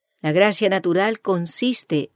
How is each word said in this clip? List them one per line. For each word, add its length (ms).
La 100
gracia 380
natural 520
consiste 960